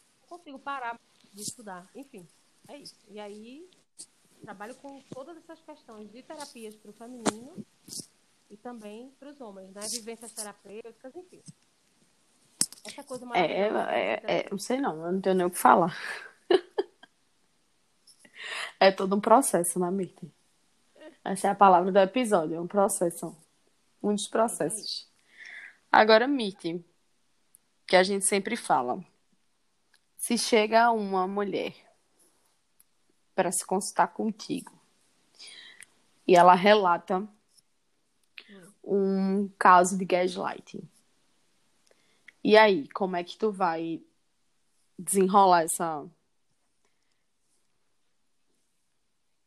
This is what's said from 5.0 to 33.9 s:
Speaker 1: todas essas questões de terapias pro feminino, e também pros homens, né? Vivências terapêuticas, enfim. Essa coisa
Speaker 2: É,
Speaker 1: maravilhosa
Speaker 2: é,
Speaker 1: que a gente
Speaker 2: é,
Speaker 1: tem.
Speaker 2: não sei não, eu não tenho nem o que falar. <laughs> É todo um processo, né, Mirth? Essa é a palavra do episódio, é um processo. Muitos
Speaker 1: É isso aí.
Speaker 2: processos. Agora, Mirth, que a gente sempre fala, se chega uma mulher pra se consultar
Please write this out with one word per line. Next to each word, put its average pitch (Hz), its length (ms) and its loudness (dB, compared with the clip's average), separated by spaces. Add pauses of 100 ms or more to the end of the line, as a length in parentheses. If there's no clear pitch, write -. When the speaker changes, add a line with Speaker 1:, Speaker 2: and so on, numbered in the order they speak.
Speaker 1:
todas 294 260 -18
essas 320 240 -20
questões 220 500 -20
de 247 120 -20
terapias 254 520 -16
pro 208 180 -20
feminino, 233 720 -8 (880)
e 208 40 -20
também 233 520 -18 (100)
pros 285 220 -20
homens, 190 320 -20
né? 202 160 -16
Vivências 226 420 -14
terapêuticas, 214 840 -18
enfim. 370 260 -20 (1400)
Essa - 180 -16
coisa 254 220 -16
Speaker 2:
É, - 40 -18
Speaker 1:
maravilhosa 220 640 -2
Speaker 2:
é, - 280 -2
Speaker 1:
que - 60 -18
a 208 60 -4
gente 175 80 -2
Speaker 2:
é, - 40 -4
Speaker 1:
tem. - 80 -14
Speaker 2:
não 202 80 -8
sei 254 200 -4
não, 165 260 -4
eu 175 60 -4
não 190 100 -2
tenho 190 140 0
nem 180 120 0
o - 40 -2
que - 60 -12
falar. 185 380 4 (540)
<laughs> - 340 0 (2000)
É 190 120 8
todo 190 240 -2
um 208 60 0
processo, 214 580 2
né, 180 100 -2
Mirth? 185 340 -8 (1000)
Essa 196 240 -4
é 202 40 2
a 196 40 -2
palavra 190 360 6
do 196 80 4
episódio, 190 560 2
é 165 40 -8
um 175 80 -8
processo. 180 680 -2 (640)
Muitos 208 240 -2
Speaker 1:
É - 20 -10
isso - 40 -16
aí. - 0 -
Speaker 2:
processos. - 800 -4 (800)
Agora, 220 380 6
Mirth, 190 560 -6 (1040)
que - 80 4
a 185 80 8
gente 196 220 -2
sempre 208 320 2
fala, 135 440 -2 (1160)
se - 200 -4
chega 220 540 2
uma 196 360 -2
mulher 196 460 -6 (1600)
pra 180 180 -2
se - 140 -6
consultar 185 440 -2